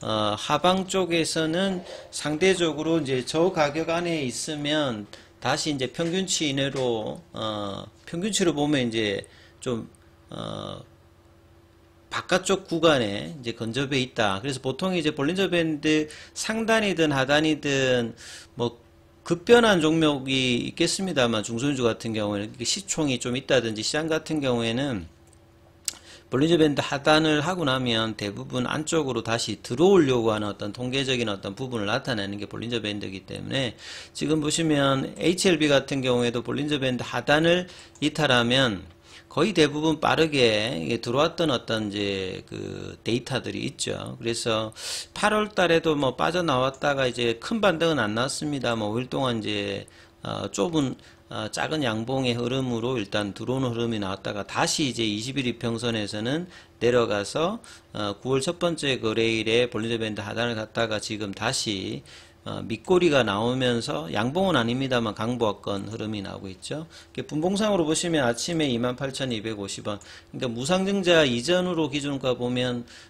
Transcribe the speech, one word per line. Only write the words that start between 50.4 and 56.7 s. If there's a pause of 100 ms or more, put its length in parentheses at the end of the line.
좁은, (340)
어,
작은
양봉의
흐름으로
일단
들어오는
흐름이
나왔다가
다시
이제
이십일
이평선에서는 (320)